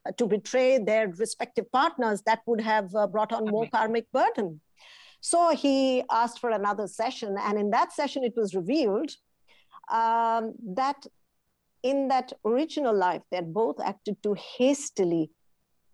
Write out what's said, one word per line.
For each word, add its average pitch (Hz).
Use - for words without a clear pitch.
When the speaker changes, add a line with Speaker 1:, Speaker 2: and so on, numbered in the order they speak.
Speaker 1:
uh, -
to 233
betray 254
their 214
respective 208
partners, 247
that 220
would 233
have, 214
uh, 208
brought 214
on 220
more 214
Speaker 2:
Okay. 226
Speaker 1:
karmic 220
burden. 254
So 339
he 269
asked 233
for 240
another 202
session, 220
and 208
in 208
that 311
session, 277
it 240
was 202
revealed, 226
um, 226
that 262
in 269
that 254
original 262
life, 180
they 180
had 170
both 226
acted -
too 208
hastily 185